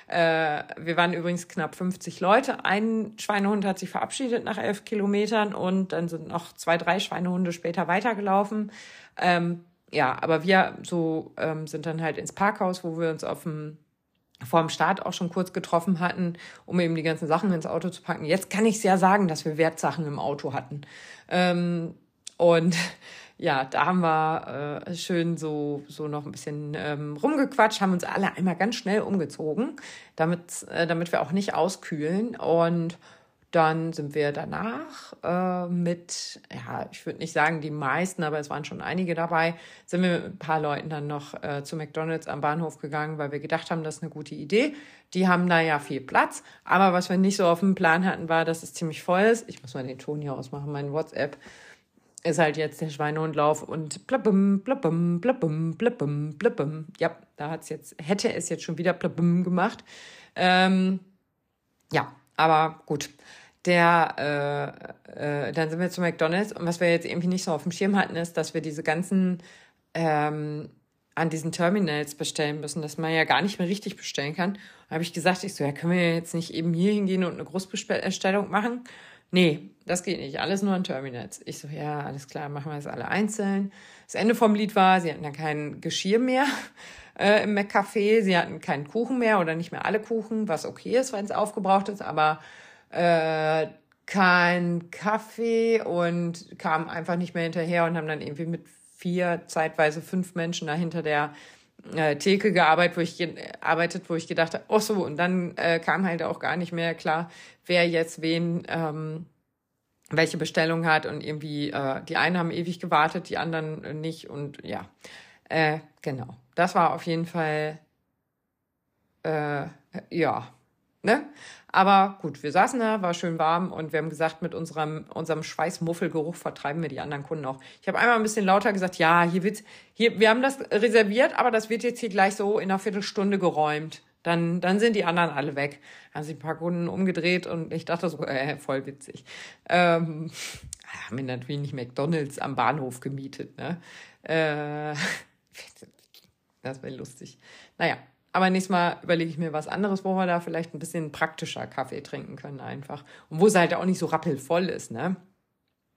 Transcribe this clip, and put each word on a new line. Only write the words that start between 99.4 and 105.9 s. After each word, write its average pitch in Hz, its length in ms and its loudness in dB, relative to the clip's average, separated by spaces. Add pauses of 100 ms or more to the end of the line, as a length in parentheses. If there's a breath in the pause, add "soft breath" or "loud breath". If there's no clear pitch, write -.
zeitweise 160 560 2
fünf 185 320 -4
Menschen 165 340 -4
da 147 60 -2
hinter 165 280 -2
der, 147 320 0 (600 loud breath)
äh, 156 220 2
Theke 202 360 2
gearbeitet, 170 440 6
wo 175 40 -2
ich 165 180 -4
ge-, 170 160 -4 (260)
arbeitet, 170 480 -2
wo 175 60 -2
ich 160 140 -6
gedacht 165 260 0
hab, - 160 -8
"Ach 214 100 6
so", 214 240 -2
und 147 120 -6
dann, 180 400 0
äh, 165 240 2
kam 165 260 0